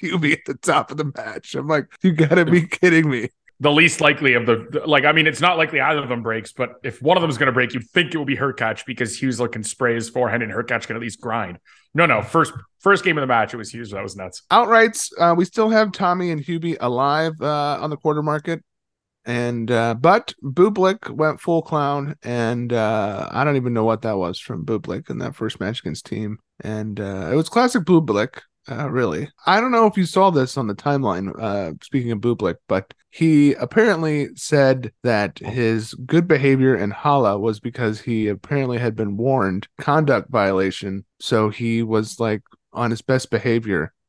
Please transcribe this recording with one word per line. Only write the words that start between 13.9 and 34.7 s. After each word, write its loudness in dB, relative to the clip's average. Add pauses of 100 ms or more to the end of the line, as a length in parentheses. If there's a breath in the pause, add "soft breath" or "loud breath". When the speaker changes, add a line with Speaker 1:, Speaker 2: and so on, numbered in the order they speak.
Speaker 2:
That -8
was -12
nuts. -14
Speaker 1:
Outrights, 4
uh, 4
we 2
still 0
have 2
Tommy -2
and -4
Hubie -4
alive, 0
uh, -2
on -6
the -6
quarter -2
market. -4 (600)
And, -4
uh, 2
but 2
Bublik 2
went -2
full 0
clown, -4
and, -2
uh, -2
I -2
don't 2
even -2
know 2
what 0
that -2
was -4
from -10
Bublik -6
in -8
that -8
first -8
match -4
against -10
Thiem. -8 (260)
And, -8
uh, -8
it 2
was 0
classic 2
Bublik, 2 (280)
uh, -6
really. -2 (160)
I 4
don't 0
know 4
if 2
you 0
saw 4
this 0
on -2
the -4
timeline, -2
uh, -4 (100)
speaking -4
of -4
Bublik, -2 (100)
but -2 (180)
he 4
apparently 0
said 2 (140)